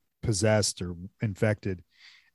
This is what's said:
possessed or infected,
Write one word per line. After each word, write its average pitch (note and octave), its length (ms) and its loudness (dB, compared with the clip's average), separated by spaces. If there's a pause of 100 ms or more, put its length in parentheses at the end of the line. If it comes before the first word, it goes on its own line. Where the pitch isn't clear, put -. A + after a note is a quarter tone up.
(220)
possessed G#2+ 600 2
or F2 140 -8 (260)
infected, G2+ 640 -2 (500)